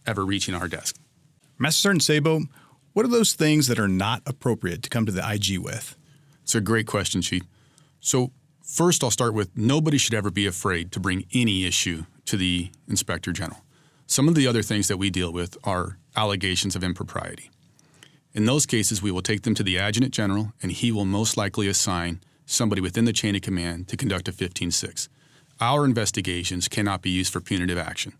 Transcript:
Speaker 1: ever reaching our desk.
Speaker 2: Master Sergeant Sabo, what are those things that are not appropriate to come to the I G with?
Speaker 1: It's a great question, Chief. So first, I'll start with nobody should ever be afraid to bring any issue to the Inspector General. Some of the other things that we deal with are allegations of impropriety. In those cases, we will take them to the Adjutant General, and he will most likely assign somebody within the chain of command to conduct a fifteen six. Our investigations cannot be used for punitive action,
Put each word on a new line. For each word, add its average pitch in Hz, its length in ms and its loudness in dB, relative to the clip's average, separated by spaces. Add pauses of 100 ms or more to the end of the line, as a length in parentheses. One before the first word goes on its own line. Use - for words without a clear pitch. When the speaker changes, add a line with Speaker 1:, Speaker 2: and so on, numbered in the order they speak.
Speaker 1:
ever 101 160 0
reaching 95 320 -2
our 87 140 -4
desk. - 280 -6 (600)
Speaker 2:
Master 151 240 0
Sergeant 196 220 4
Sabo, 151 400 2 (500)
what 226 140 2
are - 20 0
those 233 240 4
things 151 360 4
that 113 100 2
are 104 100 4
not 98 380 2
appropriate 107 560 -2
to - 80 -10
come 113 160 2
to 107 60 -2
the 92 120 -2
I 107 140 -2
G 98 180 0
with? - 400 -8 (460)
Speaker 1:
It's - 120 -2
a 113 60 4
great 110 260 2
question, 92 360 0
Chief. 90 200 -2 (580)
So 127 320 0 (300)
first, - 400 2
I'll 123 80 2
start 120 220 2
with 104 240 -2
nobody 143 400 2
should - 160 2
ever 104 180 0
be 101 140 0
afraid 90 480 -2
to - 80 -6
bring 95 320 0
any 107 320 2
issue 85 400 -2 (220)
to 113 100 -2
the 90 340 0 (160)
Inspector 90 460 -4
General. 82 300 -8 (440)
Some 139 220 4
of 170 60 6
the 143 120 6
other 117 160 2
things 107 260 0
that 98 100 0
we 98 100 2
deal 90 240 0
with 87 320 -4
are 90 320 -2 (180)
allegations 98 640 0
of 92 80 -2
impropriety. - 640 -8 (840)
In 107 100 2
those 135 220 2
cases, 107 340 0
we 101 100 0
will 90 120 -2
take 107 220 -2
them 110 100 2
to 110 80 -2
the 90 160 0
Adjutant 110 340 0
General, 107 480 0
and 92 100 -4
he 117 220 0
will 104 140 0
most 101 320 0
likely 101 280 0
assign 87 540 -2 (240)
somebody 101 380 0
within 117 240 0
the 113 80 2
chain 104 200 0
of 98 60 0
command 85 480 -6
to - 80 -6
conduct 95 320 -2
a 90 40 -6
fifteen 90 380 -4
six. - 380 -6 (500)
Our 139 280 2
investigations 90 840 -2
cannot 101 320 -2
be - 80 -4
used 90 240 0
for 90 80 -4
punitive 90 380 -2
action, 85 420 -6